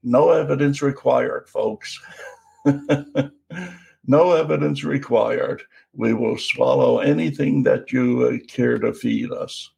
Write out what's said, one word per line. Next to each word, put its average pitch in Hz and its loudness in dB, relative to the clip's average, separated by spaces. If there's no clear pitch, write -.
No 127 4
evidence 143 2
required, 127 -2
folks. - -6
<laughs> - -20
No 160 4
evidence 147 0
required. 139 -2
We 113 0
will 113 -2
swallow 127 2
anything 143 0
that - 0
you, 123 0
uh, 123 -2
care 120 0
to 117 -2
feed 113 -4
us. - -12